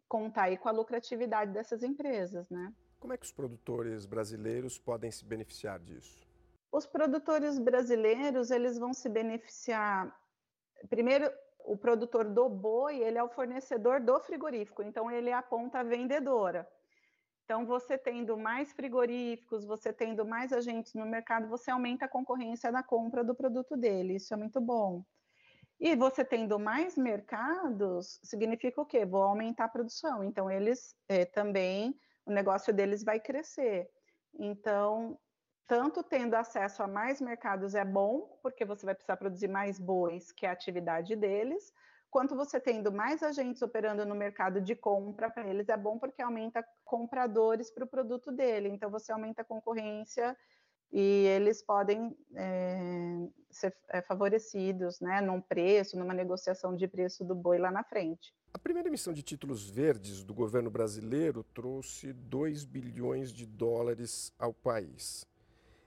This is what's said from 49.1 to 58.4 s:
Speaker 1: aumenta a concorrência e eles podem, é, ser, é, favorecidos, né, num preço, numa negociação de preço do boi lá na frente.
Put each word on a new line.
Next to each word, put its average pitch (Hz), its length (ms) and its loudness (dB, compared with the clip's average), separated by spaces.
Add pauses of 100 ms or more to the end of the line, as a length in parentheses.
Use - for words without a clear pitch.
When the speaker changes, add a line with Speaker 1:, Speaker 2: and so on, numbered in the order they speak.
Speaker 1:
aumenta 220 300 -6
a - 20 -6
concorrência 220 920 -4 (560)
e 196 360 8
eles 202 340 6
podem, 208 560 2 (180)
é, 180 920 -2 (240)
ser, - 240 -2 (140)
é, 180 120 -2
favorecidos, 190 1000 0
né, 185 220 0
num 185 180 2
preço, 190 600 4
numa 180 160 -2
negociação 185 600 -2
de 185 120 0
preço 185 360 -2
do 180 120 -2
boi 175 240 4
lá 180 100 2
na 196 140 -2
frente. 214 500 -4 (180)